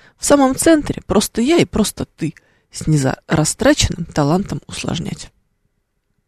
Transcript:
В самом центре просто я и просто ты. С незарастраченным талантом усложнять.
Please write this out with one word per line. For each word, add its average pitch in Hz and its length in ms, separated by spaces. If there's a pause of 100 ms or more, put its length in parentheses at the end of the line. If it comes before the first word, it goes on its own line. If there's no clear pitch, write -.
(180)
В - 80
самом 269 300
центре - 500
просто - 340
я 302 180
и 160 60
просто - 400
ты. - 300 (380)
С - 160
незарастраченным 156 1160
талантом 156 600
усложнять. - 640 (960)